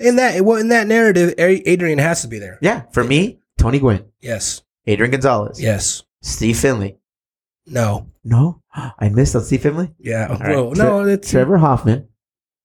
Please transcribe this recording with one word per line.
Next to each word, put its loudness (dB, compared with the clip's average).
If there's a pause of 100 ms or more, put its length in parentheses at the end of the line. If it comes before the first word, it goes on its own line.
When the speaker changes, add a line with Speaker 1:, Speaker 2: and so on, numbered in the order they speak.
Speaker 1:
In 2
that, 0
well, 2
in -2
that 2
narrative, 2
A-, 2
Adrian 0
has -2
to -12
be -12
there. -16
Speaker 2:
Yeah. -2
For 0
me, 0 (200)
Tony 2
Gwynn. 0 (140)
Speaker 1:
Yes. -8 (260)
Speaker 2:
Adrian 0
Gonzalez. -2
Speaker 1:
Yes. -4 (180)
Speaker 2:
Steve -2
Finley. -2 (680)
Speaker 1:
No. -4 (160)
Speaker 2:
No? 0
<gasps> -20
I -6
missed 0
on 0
Steve -2
Finley? -4
Speaker 1:
Yeah. -6
Speaker 2:
All -4
right. -2
Speaker 1:
Well, -2
Speaker 2:
Tre-, 2
Speaker 1:
no, 2
it's -2
Speaker 2:
Trevor 2
Hoffman. 2 (560)